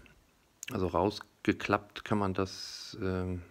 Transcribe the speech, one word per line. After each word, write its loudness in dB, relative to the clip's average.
Also 0
rausgeklappt 0
kann 2
man 2
das, -6
ähm, -2